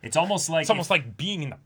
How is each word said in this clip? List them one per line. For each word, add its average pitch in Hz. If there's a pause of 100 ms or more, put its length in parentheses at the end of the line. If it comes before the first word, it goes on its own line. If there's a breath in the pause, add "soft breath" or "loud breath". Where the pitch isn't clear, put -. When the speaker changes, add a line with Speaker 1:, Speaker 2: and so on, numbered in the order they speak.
Speaker 1:
It's 120
almost 185
like 165
Speaker 2:
It's -
almost 185
Speaker 1:
if -
Speaker 2:
like 131
being 185
in 139
the -